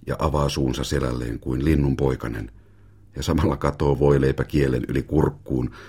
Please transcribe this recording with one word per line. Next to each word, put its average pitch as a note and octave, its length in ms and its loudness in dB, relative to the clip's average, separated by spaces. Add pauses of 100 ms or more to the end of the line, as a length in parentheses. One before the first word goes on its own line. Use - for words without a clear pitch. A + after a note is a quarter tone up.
ja C2+ 120 -4
avaa D2 300 0
suunsa C2+ 340 -2
selälleen B1 560 -4
kuin C2 260 -2
linnunpoikanen, C2 840 0 (640)
ja C#2 80 -8
samalla D#2 340 2
katoo C#2+ 420 2
voileipä C2+ 440 4
kielen C2 440 0
yli C2 160 -2
kurkkuun, C#2 680 -2 (180)